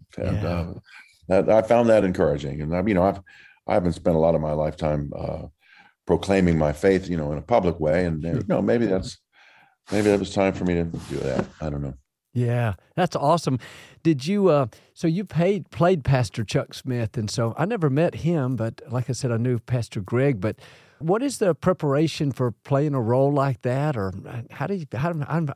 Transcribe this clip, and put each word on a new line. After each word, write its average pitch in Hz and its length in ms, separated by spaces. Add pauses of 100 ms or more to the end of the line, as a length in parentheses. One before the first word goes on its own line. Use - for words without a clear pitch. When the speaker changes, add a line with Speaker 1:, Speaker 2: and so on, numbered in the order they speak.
(180)
Speaker 1:
And, - 240
Speaker 2:
Yeah. 80 80
Speaker 1:
uh, 87 240 (540)
that, 92 220
I 110 120
found 117 280
that 107 140
encouraging. 76 580
And 78 140
I, 90 100
you 110 80
know, 90 100
I've, 92 160 (480)
I - 80
haven't 87 180
spent 85 220
a 80 40
lot 82 160
of 78 60
my 76 120
lifetime, 76 600
uh, 78 280 (640)
proclaiming 87 500
my 76 160
faith, 95 360
you 87 80
know, 73 140
in 76 60
a 73 60
public 92 360
way. 87 260
And, 80 200
uh, 82 60
Speaker 2:
Sure. - 80
Speaker 1:
you 101 80
know, 175 140
maybe 113 260
that's, 95 300 (720)
maybe 104 180
that 101 100
was 92 140
time 95 200
for 92 120
me 90 100
to 87 100
do 82 320
that. 67 280 (160)
I 78 80
don't 73 120
know. 67 120 (400)
Speaker 2:
Yeah, 120 400 (220)
that's 180 200
awesome. 143 440 (440)
Did 143 220
you, 196 220
uh, 143 200 (260)
so - 140
you 180 180
paid, 175 440
played 170 360
Pastor 123 400
Chuck - 280
Smith, 120 440
and 107 120
so 117 280
I 151 80
never 185 240
met 147 260
him, 131 400
but 113 340
like 120 200
I 127 40
said, 120 200
I 113 40
knew 120 220
Pastor 117 400
Greg. 120 400
But 104 160 (440)
what 185 220
is 269 180
the 185 140
preparation 151 800
for 123 200 (120)
playing 143 320
a 131 60
role 131 320
like 139 300
that? 135 340
Or, 95 160 (120)
uh, 120 240
how - 180
do 202 80
you, 165 180
how, 135 160
I'm, 156 460